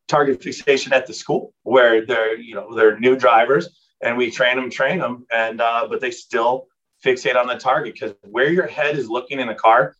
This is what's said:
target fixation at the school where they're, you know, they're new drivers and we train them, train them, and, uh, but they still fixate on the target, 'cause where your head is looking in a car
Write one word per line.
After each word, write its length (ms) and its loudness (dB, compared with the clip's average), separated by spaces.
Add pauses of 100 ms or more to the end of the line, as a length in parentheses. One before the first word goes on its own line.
target 340 0
fixation 520 -2
at 120 0
the 60 -14
school 400 -6 (100)
where 440 4
they're, 300 -2
you 180 -16
know, 200 -12
they're 240 4
new 180 4
drivers 520 4 (320)
and 160 -4
we 140 -2
train 260 0
them, 140 -4
train 280 -2
them, 320 -6
and, 300 -2
uh, 300 0
but 100 -4
they 100 -4
still 580 -2 (360)
fixate 320 0
on 100 2
the 100 -6
target, 440 -4
'cause 220 -10
where 280 -2
your 160 0
head 300 -4
is 140 -6
looking 300 -8
in 100 -6
a 40 -8
car 460 2